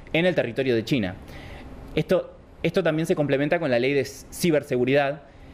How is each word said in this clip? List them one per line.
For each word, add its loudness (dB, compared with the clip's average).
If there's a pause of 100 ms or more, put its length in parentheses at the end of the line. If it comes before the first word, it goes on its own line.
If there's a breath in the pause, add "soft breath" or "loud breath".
(120)
en 2
el 2
territorio 0
de 2
China. 0 (800 loud breath)
Esto, 0 (320)
esto 0
también 0
se 0
complementa 0
con -2
la 4
ley 2
de 2
ciberseguridad, 0 (320 loud breath)